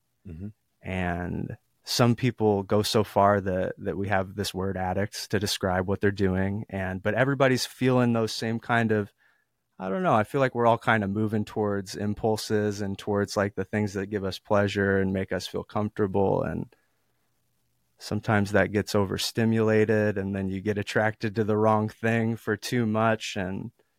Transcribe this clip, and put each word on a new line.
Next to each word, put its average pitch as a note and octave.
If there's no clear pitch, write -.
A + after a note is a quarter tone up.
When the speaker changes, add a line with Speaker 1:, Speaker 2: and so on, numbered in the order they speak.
Speaker 1:
Mm-hmm. F2+
Speaker 2:
And F2
some A#2+
people G#2+
go G#2
so G#2+
far G2+
that, F#2
that F#2
we G2
have G2
this G2+
word F#2
addicts F#2
to G2+
describe F#2
what G2
they're G2+
doing. G2
And, F#2
but G#2+
everybody's C3
feeling B2
those A2+
same A2+
kind A#2
of, G#2
I F#3+
don't F#3+
know, D#3
I G#2+
feel C#3+
like C3
we're A#2
all A2+
kind A2
of G2
moving G#2+
towards G2+
impulses G#2
and G2
towards, G2+
like, G2+
the F#2+
things G#2
that G2
give G2+
us F#2
pleasure G2+
and F#2+
make F#2+
us F#2
feel F#2
comfortable. G2+
And E2+
sometimes G2+
that G2
gets G2+
overstimulated, G#2+
and G2
then F#2+
you F#2+
get G2+
attracted G#2+
to A2+
the G#2
wrong G#2+
thing A2+
for G#2+
too A#2+
much. A2
And, G2